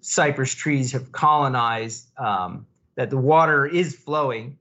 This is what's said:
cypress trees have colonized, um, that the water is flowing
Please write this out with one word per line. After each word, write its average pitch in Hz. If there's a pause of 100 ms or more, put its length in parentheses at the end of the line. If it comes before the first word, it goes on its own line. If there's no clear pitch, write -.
cypress 139
trees 135
have 127
colonized, 123 (100)
um, 95 (300)
that 127
the 135
water 151
is 170
flowing 135